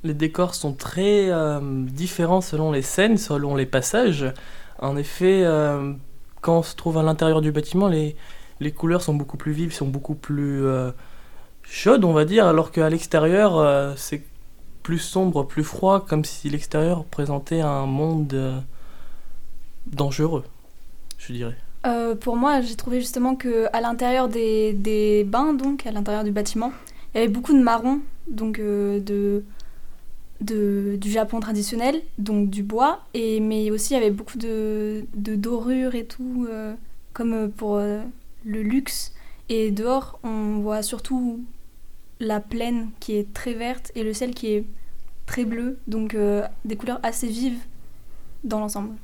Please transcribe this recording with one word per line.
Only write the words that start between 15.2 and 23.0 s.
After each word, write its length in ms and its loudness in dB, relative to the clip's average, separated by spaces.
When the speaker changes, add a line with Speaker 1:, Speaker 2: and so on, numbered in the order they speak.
Speaker 1:
plus 220 0
froid, 420 2
comme 180 2
si 240 -6
l'extérieur 560 0
présentait 560 -2
un 260 0
monde, 480 0
euh... 260 0
dangereux, 580 0
je 140 -8
dirais. 240 -6
Speaker 2:
Euh, 280 0
pour 220 -2
moi, 240 4
j'ai 160 -4
trouvé 240 -2